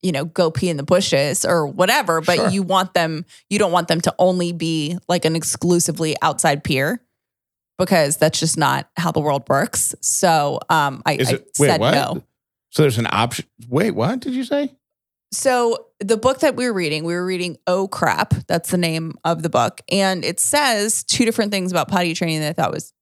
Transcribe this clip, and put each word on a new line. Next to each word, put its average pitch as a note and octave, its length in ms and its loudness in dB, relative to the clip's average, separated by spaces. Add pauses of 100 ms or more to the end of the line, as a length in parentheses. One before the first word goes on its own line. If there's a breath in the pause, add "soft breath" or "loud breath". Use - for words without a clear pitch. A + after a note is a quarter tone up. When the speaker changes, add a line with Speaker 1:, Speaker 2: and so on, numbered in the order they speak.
Speaker 1:
you F3+ 100 0
know, C#3 140 -2
go E3+ 240 0
pee F3 200 -2
in D#3+ 80 -2
the C#3+ 60 -6
bushes D3 640 2
or E3 220 2
whatever, F#3 540 2
but F3 160 2
Speaker 2:
Sure. - 120 2
Speaker 1:
you F#3+ 140 0
want F#3 320 0
them, E3 300 -2 (240 loud breath)
you G3+ 100 -2
don't G3 120 2
want E3+ 180 0
them E3+ 120 0
to - 160 0
only F3+ 360 2
be, E3 440 -4 (100)
like, F3 180 0
an D#3+ 100 2
exclusively E3 880 0
outside D3+ 400 0
peer, F3+ 380 -2 (760)
because E3 400 4
that's D#3 220 2
just D#3+ 180 -2
not C3+ 400 0
how E3+ 140 -2
the - 80 0
world C#3+ 300 -2
works. - 520 0
So, D3+ 580 0 (100)
um, C#3+ 360 0
I, D#3 80 0
Speaker 2:
Is B2+ 160 0
Speaker 1:
I - 60 2
Speaker 2:
it, - 120 -10 (120)
wait, C#3+ 80 4
Speaker 1:
said E3 120 4
Speaker 2:
what? D3+ 140 2
Speaker 1:
no. - 300 -2 (480)
Speaker 2:
So - 120 2
there's B2+ 140 2
an A2+ 140 0
option. A2+ 340 0 (220)
Wait, E3 240 0
what F3 280 -2
did B3+ 140 -8
you B3+ 100 -4
say? C#4+ 320 -4 (560)
Speaker 1:
So A#3+ 540 0 (140)
the G#3+ 180 0
book B3+ 220 0
that D4 160 2
we B3+ 100 -2
were A#3+ 80 0
reading, D#3 300 -2
we E3+ 100 -2
were F3+ 120 -2
reading F3+ 320 -4 (100)
Oh F#3+ 200 0
Crap. - 460 0 (140)
That's - 240 -2
the F#3 60 0
name D#3+ 360 -2 (100)
of E3 200 -2
the E3 60 -2
book. A#2 300 0 (120)
And F#3+ 340 0
it F3+ 140 -4
says A3+ 640 0
two - 200 0
different A3 280 0
things F#3 200 -2
about - 160 0
potty F3 280 0
training D#3+ 240 -2
that D3+ 100 -2
I D3+ 40 -6
thought C3 200 -2
was - 280 -10